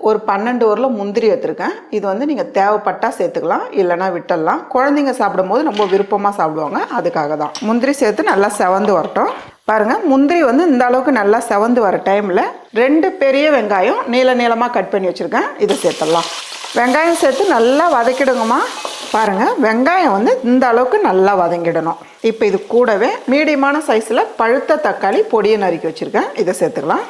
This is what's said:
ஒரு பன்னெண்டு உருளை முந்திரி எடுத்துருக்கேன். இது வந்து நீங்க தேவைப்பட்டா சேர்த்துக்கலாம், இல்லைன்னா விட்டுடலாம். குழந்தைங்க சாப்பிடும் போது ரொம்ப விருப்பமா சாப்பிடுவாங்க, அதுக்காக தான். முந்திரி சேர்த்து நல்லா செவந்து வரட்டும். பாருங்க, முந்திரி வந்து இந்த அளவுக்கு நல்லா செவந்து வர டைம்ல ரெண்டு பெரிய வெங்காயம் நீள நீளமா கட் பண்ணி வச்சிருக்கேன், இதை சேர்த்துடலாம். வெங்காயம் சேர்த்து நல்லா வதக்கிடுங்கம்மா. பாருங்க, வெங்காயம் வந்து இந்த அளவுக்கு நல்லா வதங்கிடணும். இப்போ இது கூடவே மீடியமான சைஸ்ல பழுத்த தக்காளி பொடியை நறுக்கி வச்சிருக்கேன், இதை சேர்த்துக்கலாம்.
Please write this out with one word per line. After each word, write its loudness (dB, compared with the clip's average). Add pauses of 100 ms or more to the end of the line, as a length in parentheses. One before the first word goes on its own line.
ஒரு 2
பன்னெண்டு 0
உருளை 0 (100)
முந்திரி 0
எடுத்துருக்கேன். -4 (220)
இது -4
வந்து -2
நீங்க -4 (120)
தேவைப்பட்டா 0
சேர்த்துக்கலாம், -2 (160)
இல்லைன்னா 0
விட்டுடலாம். -2 (120)
குழந்தைங்க 2
சாப்பிடும் 0
போது 0
ரொம்ப 0
விருப்பமா 0
சாப்பிடுவாங்க, -2 (200)
அதுக்காக -2
தான். -6 (160)
முந்திரி 0
சேர்த்து 0
நல்லா 2 (100)
செவந்து 2
வரட்டும். -2 (400)
பாருங்க, 2 (160)
முந்திரி 4 (100)
வந்து 2
இந்த 4
அளவுக்கு 2
நல்லா 2 (100)
செவந்து 2
வர 0
டைம்ல 0 (420)
ரெண்டு 2 (120)
பெரிய 2 (120)
வெங்காயம் 0 (120)
நீள 4
நீளமா 0 (100)
கட் -4
பண்ணி 0
வச்சிருக்கேன், -4 (180)
இதை 0
சேர்த்துடலாம். 0 (500)
வெங்காயம் 2
சேர்த்து 2
நல்லா 2 (100)
வதக்கிடுங்கம்மா. 0 (540)
பாருங்க, 2 (200)
வெங்காயம் 2
வந்து 2 (180)
இந்த 4
அளவுக்கு 2 (100)
நல்லா 4
வதங்கிடணும். -2 (300)
இப்போ -2
இது 0 (140)
கூடவே 2 (220)
மீடியமான 0
சைஸ்ல 0 (200)
பழுத்த 0
தக்காளி 0 (120)
பொடியை 2
நறுக்கி -2
வச்சிருக்கேன், -4 (140)
இதை -2
சேர்த்துக்கலாம். -2